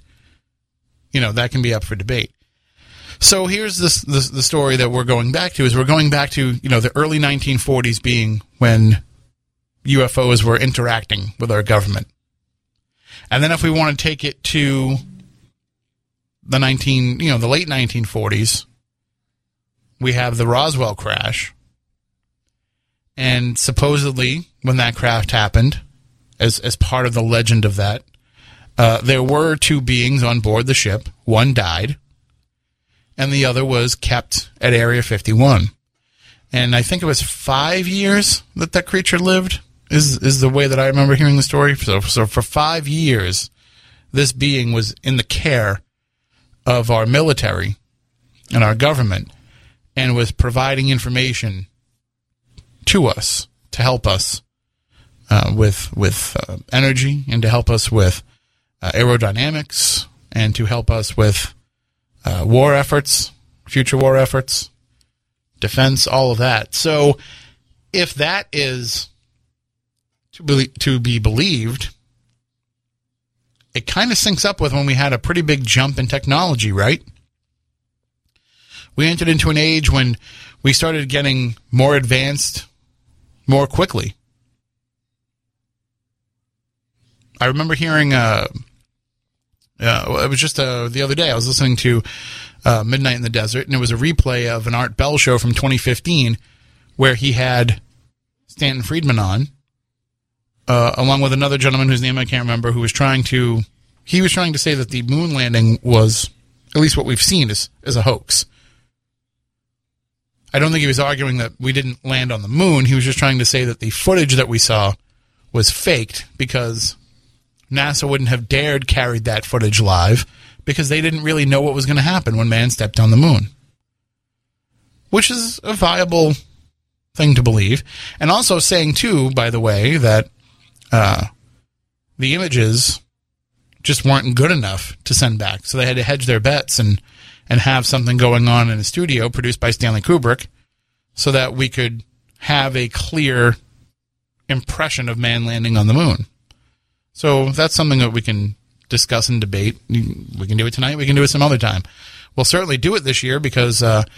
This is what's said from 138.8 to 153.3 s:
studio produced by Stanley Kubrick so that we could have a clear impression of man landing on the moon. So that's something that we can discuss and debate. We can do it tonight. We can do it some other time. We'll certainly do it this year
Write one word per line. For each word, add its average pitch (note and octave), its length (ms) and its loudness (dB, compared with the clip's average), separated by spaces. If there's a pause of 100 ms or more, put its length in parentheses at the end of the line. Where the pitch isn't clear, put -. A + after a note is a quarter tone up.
studio C3 460 -2
produced A#2+ 300 -4
by A#2 120 0
Stanley A2 300 -2
Kubrick C3 460 2 (640)
so - 180 -2
that B2+ 220 0
we B2+ 160 -2
could A#2 340 -6 (360)
have C3+ 360 -2
a B2 140 -2
clear B2+ 640 0 (920)
impression C3+ 580 -4
of A#2 100 -4
man A#2 280 -2
landing A2+ 320 -2
on G#2 100 4
the A2 60 4
moon. C#3+ 320 2 (880)
So C3+ 360 0
that's D#3 260 0
something D3 240 2
that A#2+ 120 2
we A2+ 100 -2
can G#2 340 -4 (340)
discuss A#2+ 400 -2
and A#2+ 100 0
debate. G2+ 380 -2 (100)
We - 600 -4
can G#2+ 100 0
do A2 80 0
it A#2 80 -4
tonight. C3+ 240 -2
We C#3+ 80 -6
can C#3 100 2
do C#3+ 80 4
it C3+ 60 2
some C#3+ 120 -2
other C#3+ 160 4
time. G#2+ 260 -2 (520)
We'll C3 80 0
certainly E3+ 340 0
do E3 180 0
it D#3+ 100 -4
this C3 180 0
year C3 160 -2